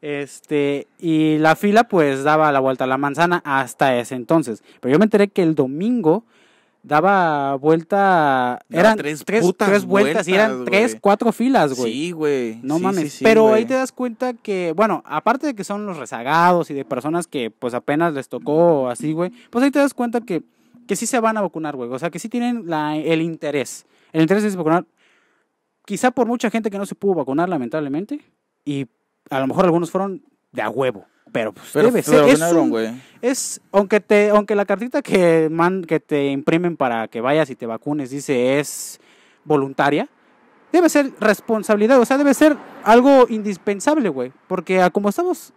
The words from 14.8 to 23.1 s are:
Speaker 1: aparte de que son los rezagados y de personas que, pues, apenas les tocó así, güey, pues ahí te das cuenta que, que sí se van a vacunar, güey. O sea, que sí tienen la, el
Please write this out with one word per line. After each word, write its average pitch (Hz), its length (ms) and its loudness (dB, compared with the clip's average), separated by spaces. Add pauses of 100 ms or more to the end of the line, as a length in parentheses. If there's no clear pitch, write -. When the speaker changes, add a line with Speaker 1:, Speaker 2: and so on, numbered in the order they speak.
Speaker 1:
aparte 226 400 -2
de 285 80 -4
que 202 100 -12
son 208 220 -8
los 185 120 -10
rezagados 147 720 0
y 151 40 -8
de 135 100 -6
personas 151 440 -4
que, 120 220 -6
pues, 120 240 -8
apenas 151 380 -2
les 139 160 -8
tocó 147 600 0
así, 143 220 -6
güey, 170 180 -4 (200)
pues 240 140 0
ahí 285 60 2
te 277 80 -2
das 277 160 0
cuenta 240 260 -4
que, 185 220 -6 (440)
que 202 100 -4
sí 233 100 -6
se 247 140 0
van 220 180 0
a - 20 -2
vacunar, 160 360 -6
güey. 123 140 -8
O 131 80 -6
sea, 170 120 -4
que 175 80 -12
sí 226 100 -12
tienen 240 380 -4
la, 151 320 -2
el 160 240 0